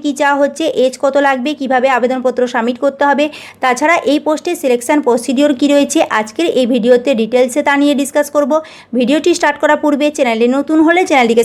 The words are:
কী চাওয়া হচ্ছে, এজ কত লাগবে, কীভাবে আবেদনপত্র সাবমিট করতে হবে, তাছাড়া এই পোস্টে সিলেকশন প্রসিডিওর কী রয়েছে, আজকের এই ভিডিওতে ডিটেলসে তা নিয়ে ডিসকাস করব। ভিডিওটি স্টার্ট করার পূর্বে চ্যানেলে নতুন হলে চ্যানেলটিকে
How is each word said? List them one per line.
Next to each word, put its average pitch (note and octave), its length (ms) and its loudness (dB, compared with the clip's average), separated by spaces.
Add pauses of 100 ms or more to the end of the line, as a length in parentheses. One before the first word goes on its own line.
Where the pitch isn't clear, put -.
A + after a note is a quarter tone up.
কী D4 160 -2
চাওয়া C#4+ 220 2
হচ্ছে, C#4+ 220 -2 (200)
এজ C4 100 0 (100)
কত C4+ 120 0 (120)
লাগবে, C4+ 220 -2 (100)
কীভাবে C4 280 0 (100)
আবেদনপত্র B3 460 -2 (120)
সাবমিট A#3+ 280 -2
করতে C#4 80 2 (180)
হবে, C#4+ 160 2 (380)
তাছাড়া D4 320 2 (160)
এই D4 140 2
পোস্টে - 260 -2 (100)
সিলেকশন B3+ 440 0
প্রসিডিওর A#3+ 540 0
কী C#4+ 140 0
রয়েছে, C#4+ 260 2 (200)
আজকের C4+ 280 -4 (120)
এই B3+ 140 2
ভিডিওতে B3 380 2 (100)
ডিটেলসে B3 460 0
তা C#4+ 140 2
নিয়ে C#4+ 200 2
ডিসকাস D4 340 -2
করব। D4 160 0 (460)
ভিডিওটি D4 400 2
স্টার্ট D4 240 0
করার D4 220 2
পূর্বে D4 240 0 (100)
চ্যানেলে A#3 280 0 (120)
নতুন D#4 200 0 (100)
হলে F4 220 2
চ্যানেলটিকে A#3 360 2